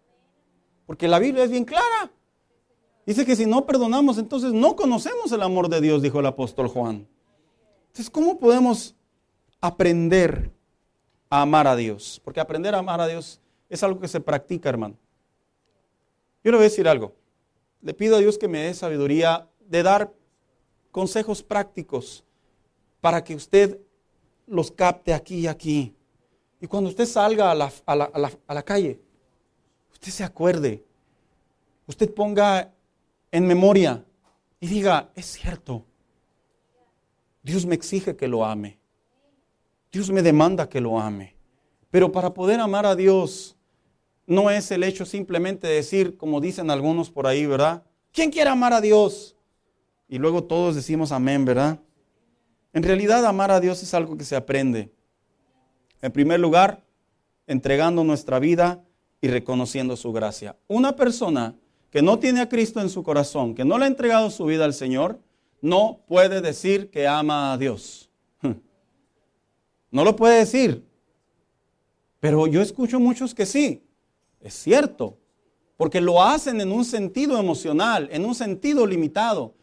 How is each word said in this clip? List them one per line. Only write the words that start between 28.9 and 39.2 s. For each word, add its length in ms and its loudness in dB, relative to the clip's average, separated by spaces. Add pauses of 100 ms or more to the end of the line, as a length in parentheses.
usted 180 -20
se 140 -10
acuerde, 600 -2 (1040)
usted 260 -4
ponga 600 0 (600)
en 140 2
memoria 560 4 (580)
y 80 -10
diga, 460 0
"Es 120 -16
cierto, 580 -10 (1600)
Dios 240 -4
me 80 -2
exige 420 -6
que 120 -6
lo 180 -2
ame. 320 -8 (1120)